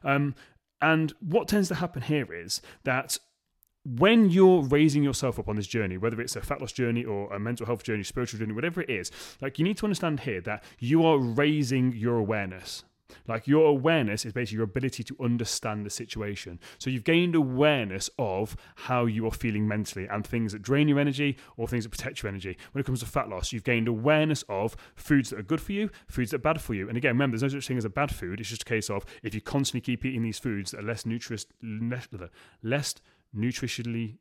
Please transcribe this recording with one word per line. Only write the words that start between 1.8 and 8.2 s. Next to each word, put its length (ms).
here 300
is 280
that 340
when 460
you're 320
raising 420
yourself 340
up 120
on 80
this 100
journey, 300
whether 240
it's 140
a 60
fat 200
loss 100
journey 320
or 300
a 60
mental 260
health 180
journey, 200
spiritual 360